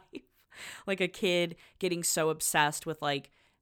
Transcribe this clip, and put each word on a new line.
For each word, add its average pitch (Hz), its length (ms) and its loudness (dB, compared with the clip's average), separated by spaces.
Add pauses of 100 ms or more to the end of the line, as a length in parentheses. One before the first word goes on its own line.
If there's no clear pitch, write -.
(840)
Like, 196 160 -2
a 180 60 4
kid 175 480 0 (240)
getting 170 240 -2
so 160 260 2
obsessed 156 560 2
with, 160 160 -6
like, 143 300 -2 (300)